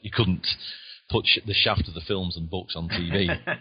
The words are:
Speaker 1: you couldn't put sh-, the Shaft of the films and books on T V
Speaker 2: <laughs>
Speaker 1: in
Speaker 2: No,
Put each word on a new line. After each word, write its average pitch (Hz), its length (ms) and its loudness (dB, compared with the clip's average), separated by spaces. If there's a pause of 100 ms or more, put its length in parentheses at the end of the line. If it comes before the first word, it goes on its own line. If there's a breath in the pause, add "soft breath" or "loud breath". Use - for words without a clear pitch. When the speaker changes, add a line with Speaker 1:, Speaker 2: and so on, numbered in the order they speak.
Speaker 1:
you 110 80 -10
couldn't 92 380 2 (640 loud breath)
put 117 160 2
sh-, - 180 6
the 101 80 -2
Shaft 98 340 4
of 85 60 -10
the 87 80 -8
films 92 360 -2
and 82 120 -4
books - 280 -6
on 85 100 -4
T 87 220 -2
V 90 80 2
Speaker 2:
<laughs> - 0 -
Speaker 1:
in 95 100 4
Speaker 2:
No, 113 120 0 (220)